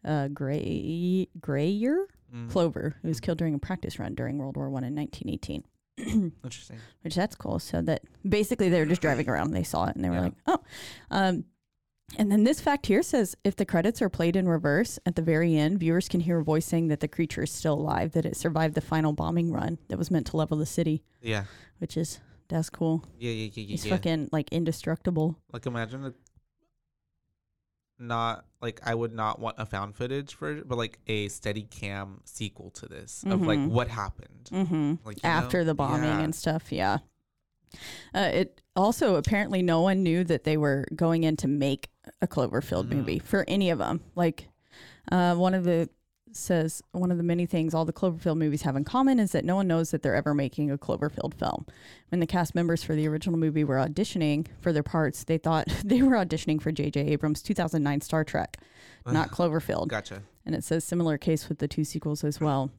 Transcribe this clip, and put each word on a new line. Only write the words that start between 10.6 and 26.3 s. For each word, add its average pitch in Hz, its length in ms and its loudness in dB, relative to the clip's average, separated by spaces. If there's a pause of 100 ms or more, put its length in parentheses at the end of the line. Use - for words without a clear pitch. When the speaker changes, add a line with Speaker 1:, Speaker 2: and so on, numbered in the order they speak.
Speaker 1:
Um, 185 320 2 (760)
and 202 140 4
then 208 100 6
this 269 180 4
fact 285 260 0
here 220 180 4
says, 233 400 0
if 196 100 2
the 208 100 0
credits 185 380 2
are 202 60 2
played 170 260 2
in 185 140 4
reverse 165 580 2
at 175 80 0
the 160 80 0
very 160 340 4
end, 156 220 4
viewers 165 300 2
can 190 120 0
hear 170 200 2
a 151 40 0
voice 156 220 2
saying 165 220 2
that 151 100 2
the 160 100 -2
creature - 360 -2
is - 80 -4
still 156 220 0
alive, 151 380 0
that 160 140 0
it - 100 -4
survived 160 380 0
the 156 60 0
final 156 320 0
bombing 165 400 0
run - 260 -2 (100)
that - 100 -4
was 170 120 -2
meant 165 160 2
to - 100 -4
level 156 220 0
the 151 80 0
city. 160 380 -2 (180)
Speaker 2:
Yeah. 107 220 -2 (340)
Speaker 1:
Which - 180 -6
is, 156 220 -4 (300)
that's 165 220 -2
cool. 160 340 0 (140)
Speaker 2:
Yeah, 120 120 -6
yeah, 110 140 -4
yeah, 107 100 -8
yeah, 107 140 -10
Speaker 1:
He's - 180 -6
Speaker 2:
yeah. 104 80 0
Speaker 1:
fucking, 165 380 0
like, 156 200 -2
indestructible. 165 880 -2 (140)
Speaker 2:
Like, 117 140 -12
imagine 120 360 -6
the, 131 120 -10 (1800)